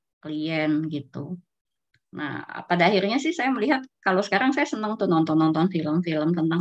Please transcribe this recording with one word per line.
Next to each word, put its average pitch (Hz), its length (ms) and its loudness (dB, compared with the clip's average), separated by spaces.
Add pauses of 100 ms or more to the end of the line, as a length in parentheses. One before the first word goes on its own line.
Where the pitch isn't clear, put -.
(180)
klien 156 720 -2
gitu. 151 480 -10 (680)
Nah, - 320 -8 (240)
pada 175 240 4
akhirnya 208 320 2
sih 320 160 -2
saya 262 160 -2
melihat 262 320 0 (180)
kalau 190 220 2
sekarang 202 320 2
saya 285 100 2
senang 214 300 -4
tuh 202 100 -2
nonton-nonton 160 640 4
film-film 160 640 0
tentang 165 260 0